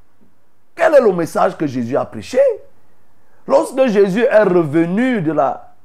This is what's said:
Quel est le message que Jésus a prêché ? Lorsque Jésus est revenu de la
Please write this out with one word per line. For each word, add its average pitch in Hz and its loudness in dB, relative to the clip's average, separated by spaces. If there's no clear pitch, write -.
Quel 330 0
est 269 6
le 208 2
message 180 -2
que 165 -4
Jésus 123 -4
a 123 -2
prêché ? 113 -6
Lorsque 262 0
Jésus 202 2
est 214 4
revenu 180 0
de 156 -4
la 143 -4